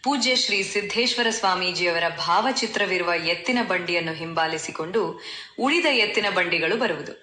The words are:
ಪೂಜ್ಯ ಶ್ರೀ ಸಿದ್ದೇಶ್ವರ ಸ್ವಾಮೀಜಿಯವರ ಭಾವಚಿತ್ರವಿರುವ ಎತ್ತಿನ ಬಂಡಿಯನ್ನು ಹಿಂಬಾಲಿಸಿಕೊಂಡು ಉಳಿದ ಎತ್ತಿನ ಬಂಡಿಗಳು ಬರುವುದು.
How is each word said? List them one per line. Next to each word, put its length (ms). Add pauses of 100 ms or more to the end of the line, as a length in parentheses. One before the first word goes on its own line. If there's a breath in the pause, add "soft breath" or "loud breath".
ಪೂಜ್ಯ 340
ಶ್ರೀ 260
ಸಿದ್ದೇಶ್ವರ 680
ಸ್ವಾಮೀಜಿಯವರ 760
ಭಾವಚಿತ್ರವಿರುವ 1040
ಎತ್ತಿನ 440 (100)
ಬಂಡಿಯನ್ನು 440
ಹಿಂಬಾಲಿಸಿಕೊಂಡು 1080 (360 loud breath)
ಉಳಿದ 320
ಎತ್ತಿನ 440
ಬಂಡಿಗಳು 420
ಬರುವುದು. 360 (100)